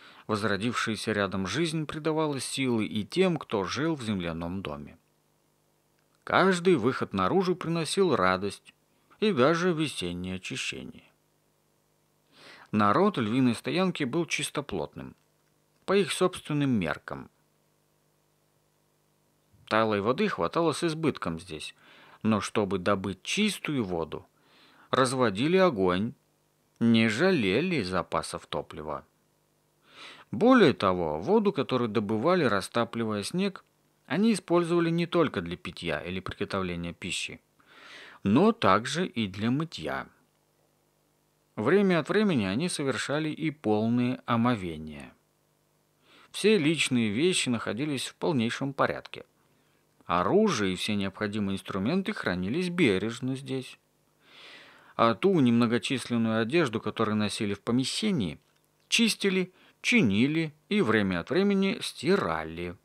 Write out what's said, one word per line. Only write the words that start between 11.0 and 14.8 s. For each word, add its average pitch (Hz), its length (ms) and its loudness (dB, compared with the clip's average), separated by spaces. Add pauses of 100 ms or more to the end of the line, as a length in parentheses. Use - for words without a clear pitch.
Народ 123 460 4
львиной 120 360 2
стоянки 165 480 -2
был 151 240 -2
чистоплотным – 78 880 -6 (760)